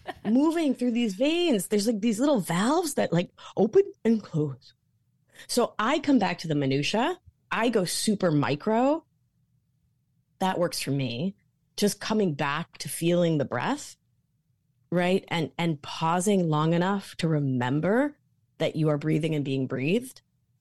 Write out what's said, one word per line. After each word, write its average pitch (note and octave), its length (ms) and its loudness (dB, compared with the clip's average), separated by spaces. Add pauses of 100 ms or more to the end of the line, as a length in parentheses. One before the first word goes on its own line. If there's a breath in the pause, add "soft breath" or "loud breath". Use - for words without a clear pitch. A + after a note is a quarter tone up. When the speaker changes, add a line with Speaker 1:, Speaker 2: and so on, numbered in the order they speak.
Speaker 1:
<laughs> - 180 -12
Speaker 2:
moving D4 500 2
through B3 160 -2
these A3+ 240 -2
veins." D4 540 0
There's, G#3 180 0
like, A3+ 140 0
these G#3+ 180 0
little C4+ 220 2
valves B3+ 540 0
that, - 180 -2
like, F3 180 0 (260 loud breath)
open B3 280 4 (200)
and A3 160 2
close. D3+ 540 -6 (720 loud breath)
So - 320 0
I C4 220 0
come C#4 180 4
back F3+ 200 0
to E3 100 -8
the D3+ 80 0
minutia. D3 640 0 (320)
I A3 160 0
go A3 160 2
super F#3 480 0
micro. A3 720 2 (1400)
That F#3 180 0
works E3+ 240 -2
for - 80 -4
me. C#3 460 -2 (400)
Just G3+ 240 0
coming G3+ 340 0
back D3 440 -4
to - 100 -12
feeling E3+ 500 2
the B2 60 0
breath, E3+ 520 -4 (920)
right? F3+ 380 2
And, E3 280 -2
and E3 240 -2
pausing F3+ 680 0
long D#3 260 2
enough F#3+ 440 -2
to E3 100 0
remember D3+ 880 0 (420)
that D#3+ 160 -2
you D#3 140 0
are D3 100 2
breathing D#3 380 -2
and C#3+ 80 -2
being C3+ 240 -2
breathed E3 520 -4 (400)